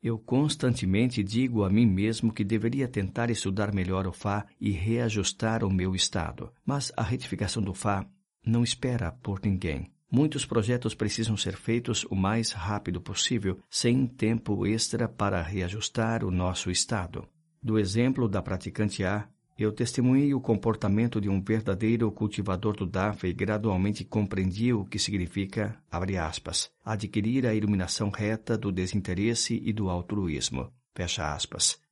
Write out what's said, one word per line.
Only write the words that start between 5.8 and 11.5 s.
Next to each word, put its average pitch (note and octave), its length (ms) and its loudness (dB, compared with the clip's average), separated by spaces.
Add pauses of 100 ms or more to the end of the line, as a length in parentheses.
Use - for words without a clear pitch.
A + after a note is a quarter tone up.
estado. - 580 -4 (100)
Mas C#3 320 -2
a - 80 -2
retificação A2+ 600 -2
do F#2+ 100 -2
Fá G2 320 0 (400)
não A#2 180 4
espera A#2+ 500 0 (100)
por G2 200 -4
ninguém. F2+ 480 0 (220)
Muitos D3+ 320 2
projetos A#2 500 0
precisam A2 440 0
ser F#2+ 180 -2